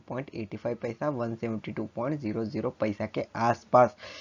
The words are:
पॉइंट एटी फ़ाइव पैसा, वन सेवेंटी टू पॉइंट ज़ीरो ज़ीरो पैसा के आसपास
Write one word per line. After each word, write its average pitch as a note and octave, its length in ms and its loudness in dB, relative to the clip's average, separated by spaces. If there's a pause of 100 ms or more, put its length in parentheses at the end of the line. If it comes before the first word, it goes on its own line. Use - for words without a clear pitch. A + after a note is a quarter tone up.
पॉइंट C3 280 -6
एटी A2 220 -8
फ़ाइव A#2+ 240 -4
पैसा, B2 280 -2
वन A#2 260 -2
सेवेंटी A2+ 360 -4
टू G#2+ 240 -4
पॉइंट C#3+ 260 -2
ज़ीरो A2+ 240 0
ज़ीरो A2 340 -2
पैसा G#2+ 280 0
के - 180 -4 (120)
आसपास A#2+ 580 6 (260)